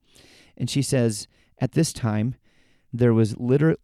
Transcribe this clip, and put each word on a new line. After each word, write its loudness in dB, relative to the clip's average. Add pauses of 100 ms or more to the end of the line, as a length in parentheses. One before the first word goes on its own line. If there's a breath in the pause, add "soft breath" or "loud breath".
(580 soft breath)
And -4
she -2
says, 0 (320)
At -2
this 0
time, -2 (560)
there 2
was 2
liter-, 0